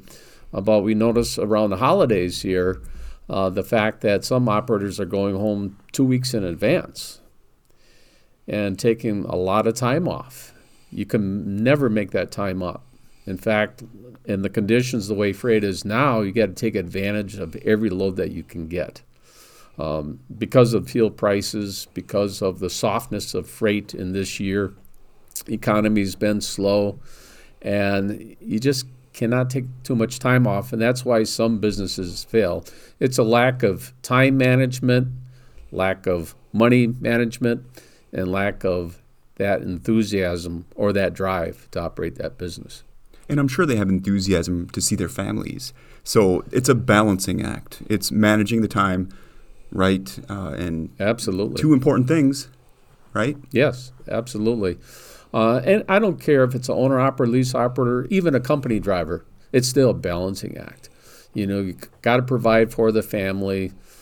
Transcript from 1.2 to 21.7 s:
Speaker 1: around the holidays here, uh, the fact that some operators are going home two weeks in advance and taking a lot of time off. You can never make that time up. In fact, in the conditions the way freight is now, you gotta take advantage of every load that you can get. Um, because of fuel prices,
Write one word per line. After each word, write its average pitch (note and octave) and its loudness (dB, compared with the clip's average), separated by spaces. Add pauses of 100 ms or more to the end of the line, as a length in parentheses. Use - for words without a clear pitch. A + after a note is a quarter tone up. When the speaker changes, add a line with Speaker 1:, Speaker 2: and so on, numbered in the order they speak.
Speaker 1:
around G#2 2
the F#2+ -2
holidays A#2+ 2
here, F#2 0 (480)
uh, G2 0
the F#2 -4
fact G#2+ 0
that G2+ 2
some B2 0
operators G#2 0
are G2+ -2
going G2 -2
home G2+ -4 (140)
two - 0
weeks B2+ 0
in G#2+ -2
advance G#2 -4 (1300)
and G2+ -4
taking A2+ 0
a - -6
lot F#2+ 0
of A2+ 0
time C#3 -2
off. - -10 (400)
You G2+ -6
can G2+ -2
never C3+ 4
make G#2 -2
that F2+ -2
time F#2+ -4
up. F2 -6 (460)
In F#2+ -6
fact, G#2+ 0 (420)
in G2 -2
the G2 -2
conditions A#2 2
the G#2+ -2
way G2+ 0
freight A2 2
is F#2+ -2
now, A#2 2
you G2 -2
gotta G#2 2
take A2 -4
advantage G2 -4
of F2 -10
every G#2+ 2
load F#2+ 0
that F2+ -4
you E2 -10
can D#2+ -10
get. E2 -6 (760)
Um, D#2 -6 (160)
because A#2+ 4
of F#2+ 0
fuel A2 2
prices, G2+ -2